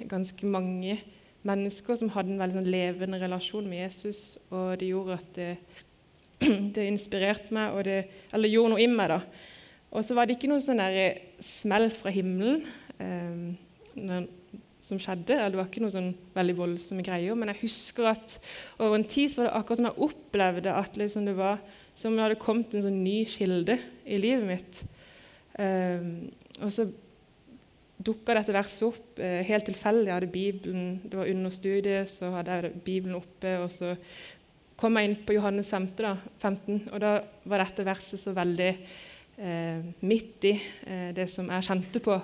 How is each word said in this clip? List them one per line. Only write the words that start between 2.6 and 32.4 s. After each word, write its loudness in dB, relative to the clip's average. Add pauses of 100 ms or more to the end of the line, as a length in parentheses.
levende 0
relasjon -4
med -6
Jesus, -8 (100)
og -2
det -2
gjorde -2
at -16
det, -4 (880)
<clears throat> 6 (280)
det 0
inspirerte 0
meg, 0
og 0
det, 2 (340)
eller 4
gjorde 8
noe 6
i 8
meg 4
da. 2 (760)
Og 0
så 0
var 6
det 2
ikke 0
noe 4
sånn 4
der 2 (240)
smell 2
fra -4
himmelen, 2 (380)
ehm, -6 (500)
når, -4 (580)
som -4
skjedde, 0
eller 2
det 0
var -2
ikke -2
noe -2
sånn -2 (240)
veldig 2
voldsomme -4
greier, -2
men -2
jeg -8
husker 0
at -14 (400)
over 4
en 2
tid 2
så 0
var 4
det -2
akkurat 0
som 4
jeg 2
opplevde 2
at -4
liksom 0
det 0
var 0 (320)
som -2
om 4
det 4
hadde 2
kommet 0
en 0
sånn 2
ny 2 (100)
kilde 2 (300)
i 0
livet 2
mitt. -6 (800)
Ehm, 0 (260)
og -4
så 2 (1160)
dukket 2
dette 0
verset 0
opp, -8
eh, 0
helt 2
tilfeldig. 2
Jeg 0
hadde -2
Bibelen, -2
det -6
var -2
under 0
studiet, 0
så -6
hadde -4